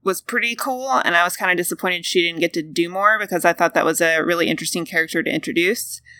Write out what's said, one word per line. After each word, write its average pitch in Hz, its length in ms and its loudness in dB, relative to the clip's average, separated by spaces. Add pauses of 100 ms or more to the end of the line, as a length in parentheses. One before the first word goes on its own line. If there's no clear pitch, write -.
was 185 180 -2
pretty 233 340 -2
cool, 254 340 -4
and 247 260 2
I 175 100 6
was 180 100 -2
kinda 180 200 0
disappointed 175 500 -4
she - 160 2
didn't 170 180 0
get 170 140 0
to 170 100 -4
do 160 240 -2
more 202 320 2
because 190 240 -4
I 170 80 6
thought 165 220 2
that 160 120 4
was 160 140 0
a 160 240 2
really 170 240 2
interesting 165 380 -2
character 165 380 -2
to - 100 -4
introduce. 170 680 -2 (180)